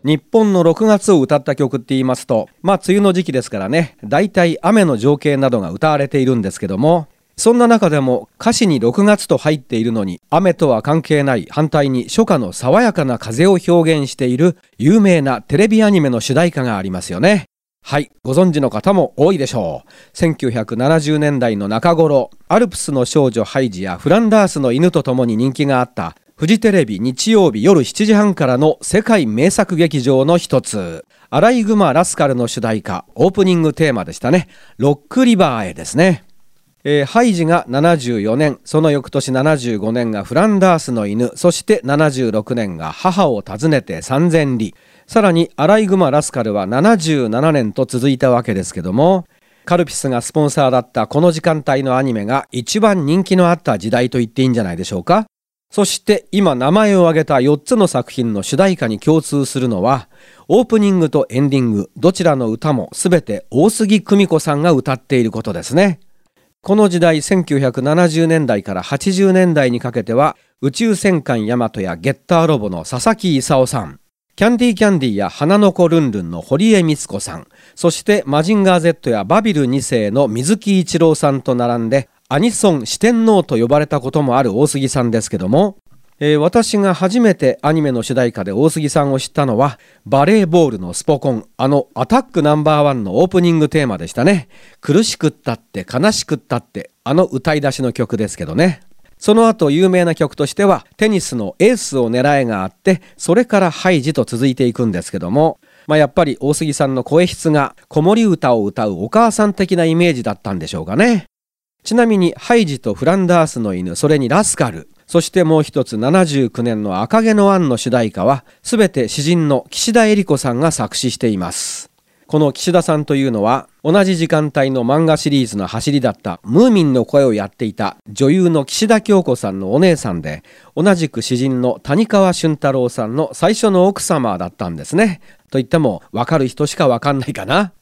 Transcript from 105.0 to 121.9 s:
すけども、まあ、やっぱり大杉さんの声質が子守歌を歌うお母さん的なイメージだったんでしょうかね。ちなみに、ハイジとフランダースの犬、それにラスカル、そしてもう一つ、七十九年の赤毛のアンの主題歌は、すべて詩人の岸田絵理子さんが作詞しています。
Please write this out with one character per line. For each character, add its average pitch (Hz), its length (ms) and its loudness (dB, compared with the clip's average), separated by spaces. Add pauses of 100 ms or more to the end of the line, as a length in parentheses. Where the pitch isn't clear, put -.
す - 100 -14
け 98 60 -8
ど 87 120 -8
も、 147 280 0 (280)
ま 151 100 0
あ、 - 20 4
や 151 80 4
っ 131 80 -10
ぱ 175 100 2
り 143 160 -4
大 143 140 -2
杉 151 180 -4
さ 143 140 -2
ん 135 80 -4
の 127 100 -4
声 170 220 2
質 - 240 -4
が 147 260 0 (120)
子 - 120 -2
守 208 240 2
歌 147 300 0
を 110 100 0
歌 101 220 -4
う 101 60 -2 (100)
お 107 80 -6
母 226 220 2
さ 214 140 0
ん 208 60 -2
的 185 240 -2
な 170 80 2
イ 160 100 2
メ 175 160 2
ー 151 40 -2
ジ 123 80 -6
だ 107 100 -4
っ 98 80 -10
た 98 120 -8
ん 95 60 -6
で 78 80 -8
し - 80 -10
ょ 82 80 -6
う 78 40 -10
か 95 100 -6
ね。 214 300 2 (580)
ち - 100 -4
な 240 120 4
み 220 100 2
に、 180 200 2
ハ - 180 -2
イ 233 100 4
ジ 143 160 -4
と 107 140 -4
フ - 120 -6
ラ 175 100 2
ン 185 100 0
ダ 175 160 4
ー 156 40 2
ス - 120 -8
の 104 160 -4
犬、 90 220 -6
そ - 100 -2
れ 151 120 4
に 131 100 -2
ラ 180 160 2
ス - 120 -4
カ 123 140 -2
ル、 117 180 -16 (180)
そ 170 140 2
し - 100 -8
て 185 120 2
も 156 180 4
う - 20 -2
一 143 220 -4
つ、 117 120 -8
七 147 280 2
十 139 240 0
九 120 140 -6
年 113 200 -2
の 98 200 -4
赤 220 200 0
毛 220 120 2
の 202 180 4
ア 190 60 2
ン 170 100 0
の 123 80 0
主 120 140 -4
題 117 180 0
歌 95 160 -4
は、 131 200 0 (180)
す - 140 -2
べ 214 120 4
て 120 200 -2
詩 - 140 -6
人 165 260 0
の 139 200 0
岸 - 240 -4
田 226 140 4
絵 214 80 4
理 202 100 0
子 151 120 0
さ 131 160 -4
ん 120 80 -4
が 160 100 2
作 117 260 -6
詞 127 140 -2
し - 80 -10
て 120 100 0
い 104 100 0
ま 85 140 -6
す。 - 380 -12 (380)